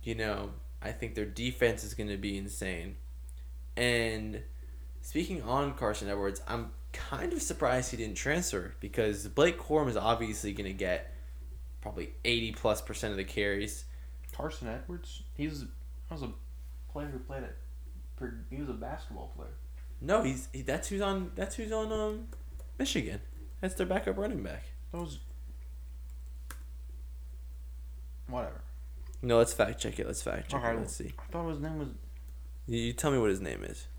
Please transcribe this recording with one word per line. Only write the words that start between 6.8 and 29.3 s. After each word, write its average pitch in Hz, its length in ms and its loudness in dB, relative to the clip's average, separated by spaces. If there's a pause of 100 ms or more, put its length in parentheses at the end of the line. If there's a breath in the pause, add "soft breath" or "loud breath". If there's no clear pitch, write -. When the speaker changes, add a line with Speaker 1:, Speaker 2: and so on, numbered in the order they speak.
Speaker 1:
kind 349 400 -2
of 320 80 2
surprised 127 480 4
he 120 80 -2
didn't 107 200 0
transfer 147 640 2
because 107 500 2
Blake 175 280 8
Corum 147 320 4
is 110 80 2
obviously 110 560 4
gonna 98 200 -2
get 92 380 2 (680 loud breath)
probably 90 320 -4 (120)
eighty 117 260 4
plus 107 280 4
percent - 320 -2
of 98 60 0
the 98 60 0
carries. 101 600 0 (480 loud breath)
Speaker 2:
Carson 143 340 -4
Edwards? 170 560 -6 (120)
He's, 147 260 -2
that 120 60 -6 (440)
was 156 100 -4
a 113 100 -4 (600)
player 147 160 -4
who 135 100 -4
played 135 260 -6
at - 120 -6 (640)
Pur-, 117 340 -4
he 135 60 -4
was 143 120 -2
a 120 40 -2
basketball - 640 -6
player. - 200 -8 (440)
Speaker 1:
No, 185 220 6
he's, 131 320 2
he, 135 80 -4
that's 135 280 0
who's 196 120 2
on, 190 340 2
that's 196 200 -2
who's 220 160 -2
on, 220 200 2
um, 214 360 2 (500)
Michigan. - 420 2 (420)
That's 185 140 0
their 185 120 2
backup 190 300 2
running 196 260 0
back. 80 200 -4 (280)
Speaker 2:
That 170 80 -4
was, 147 200 -4 (3000)
whatever. 123 340 -4 (600)
Speaker 1:
No, 120 160 10